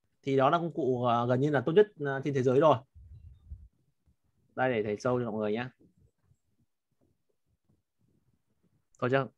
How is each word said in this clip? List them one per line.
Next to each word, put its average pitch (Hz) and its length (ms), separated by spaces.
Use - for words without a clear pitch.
thì 135 140
đó 135 120
là 170 80
công 165 160
cụ, 123 320
à, 120 200
gần 123 140
như 147 100
là 139 120
tốt 160 100
nhất, 208 160
à, 135 180
trên 143 100
thế 131 100
giới 131 160
rồi. 151 180
Đây 127 180
để 107 100
thầy 104 120
show 123 280
cho 113 80
mọi 107 80
người 104 120
nhé. 120 160
Thôi 127 100
chưa? 131 180